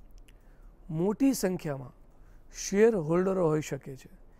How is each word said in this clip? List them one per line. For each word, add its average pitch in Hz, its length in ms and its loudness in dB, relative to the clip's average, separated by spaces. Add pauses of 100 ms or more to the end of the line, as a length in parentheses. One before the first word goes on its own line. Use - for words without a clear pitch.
(920)
મોટી 208 400 2
સંખ્યામાં 156 600 -4 (600)
શેર 220 420 2
હોલ્ડરો 180 520 2
હોઈ 156 140 2
શકે 139 340 -10
છે, - 140 -20 (300)